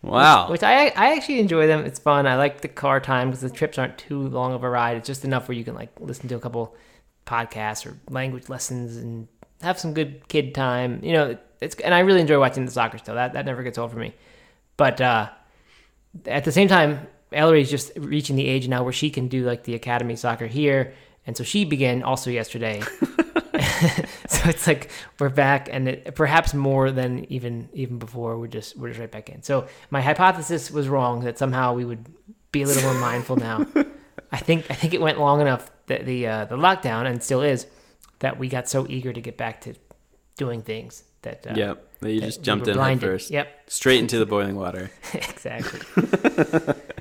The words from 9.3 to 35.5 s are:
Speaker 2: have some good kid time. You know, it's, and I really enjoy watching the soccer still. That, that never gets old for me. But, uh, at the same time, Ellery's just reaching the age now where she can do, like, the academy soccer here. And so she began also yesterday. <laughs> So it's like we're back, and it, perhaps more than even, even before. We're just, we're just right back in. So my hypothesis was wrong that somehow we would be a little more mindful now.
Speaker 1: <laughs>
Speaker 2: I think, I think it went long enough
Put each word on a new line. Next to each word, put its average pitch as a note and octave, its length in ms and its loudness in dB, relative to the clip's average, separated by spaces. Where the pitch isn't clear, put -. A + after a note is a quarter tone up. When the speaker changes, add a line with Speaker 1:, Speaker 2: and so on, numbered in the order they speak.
Speaker 2:
have F3+ 180 -2
some D#3+ 140 -6
good D3+ 340 -4
kid C3+ 280 0
time. B2 480 -2
You E3 100 0
know, C#3+ 240 2
it's, D#3+ 160 -8
and F3 160 2
I F3 60 8
really F#3 220 8
enjoy D3+ 180 6
watching C3 260 4
the B2+ 60 -6
soccer A2+ 280 -2
still. A2 160 -10
That, B2 180 -2
that C3+ 120 -4
never B2+ 180 -6
gets B2 140 -8
old A#2 140 -6
for A#2 60 -10
me. A2 160 -8
But, C3 240 4
uh, A2+ 280 2
at C#3 200 -2
the D#3+ 60 0
same F#3+ 160 6
time, D#3 400 4
Ellery's D3+ 360 6
just C3+ 280 -4
reaching C#3+ 380 -4
the C3+ 120 0
age C3 200 0
now B2+ 160 0
where B2+ 100 -4
she D3+ 160 -2
can B2+ 180 -4
do, B2+ 180 -2
like, A#2+ 180 -2
the A#2 120 -6
academy A#2+ 400 -2
soccer A#2 320 -4
here. C3+ 460 2
And A#2+ 100 -8
so B2 80 -6
she G3 220 0
began C3 380 0
also B2+ 260 -2
yesterday. A2+ 580 -4
<laughs> - 40 -8
So - 220 2
it's - 160 -2
like D3 240 0
we're C#3+ 100 2
back, C3+ 420 2
and C3 160 -2
it, C#3 280 -6
perhaps D#3+ 380 4
more C3+ 380 2
than B2+ 400 -4
even, A#2+ 420 -8
even B2 260 -8
before. A#2 380 -8
We're A#2 100 -8
just, A2+ 280 -12
we're B2 140 -10
just A#2 100 -12
right A#2 100 -10
back A2 200 -16
in. - 140 -20
So C#3 240 0
my C#3 100 0
hypothesis E3+ 680 2
was D3 160 -2
wrong B2 340 0
that A#2+ 160 -6
somehow B2+ 360 0
we B2 120 -2
would A#2 200 -10
be C#3+ 120 0
a C#3 40 0
little C3+ 160 2
more C3 160 2
mindful A#2+ 360 -2
now. A2+ 300 -2
Speaker 1:
<laughs> - 320 -16
Speaker 2:
I C#3 60 -4
think, E3 340 0
I - 20 -4
think D#3+ 220 -2
it - 60 2
went D#3 180 2
long C#3+ 220 4
enough C3 280 0